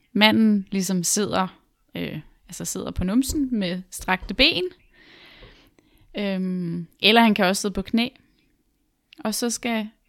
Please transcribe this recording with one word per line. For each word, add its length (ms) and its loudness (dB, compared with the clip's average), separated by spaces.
manden 580 4
ligesom 340 -2
sidder, 540 -2
øh, 240 -10
altså 160 -14
sidder 260 -8
på 140 -4
numsen 440 0
med 320 -4
strakte 440 -6
ben. 300 4
Øhm, 680 -4
eller 200 8
han 140 6
kan 100 2
også 180 2
sidde 120 -4
på 80 -4
knæ. 260 -2
Og 100 -4
så 160 -4
skal, 380 -4